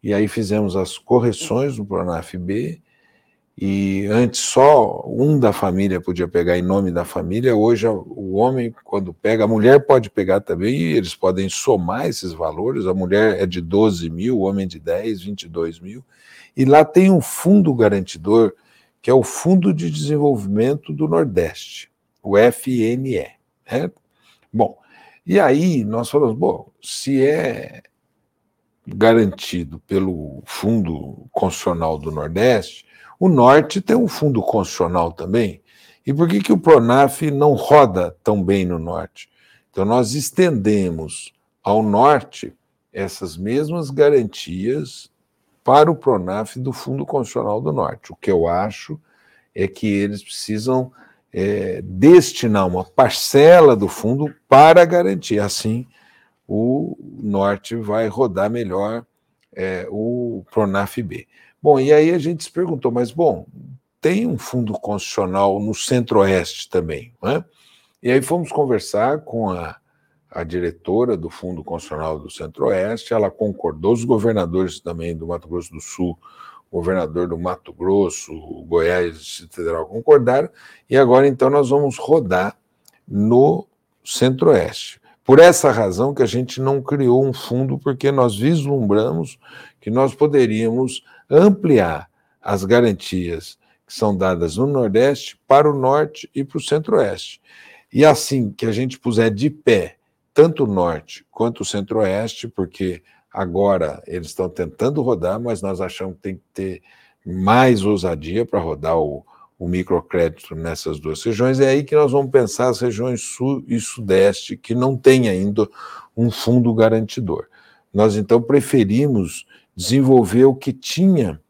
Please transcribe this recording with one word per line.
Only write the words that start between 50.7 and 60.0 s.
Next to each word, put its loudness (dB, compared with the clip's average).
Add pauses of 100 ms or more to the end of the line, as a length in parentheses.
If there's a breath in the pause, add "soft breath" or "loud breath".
é, -4
destinar 4
uma -4
parcela 6
do -2
fundo -4 (160)
para 10
garantir. 0
Assim, -4 (600 soft breath)
o -2
Norte -4
vai -4
rodar -2
melhor, -4 (520)
é, -8
o -6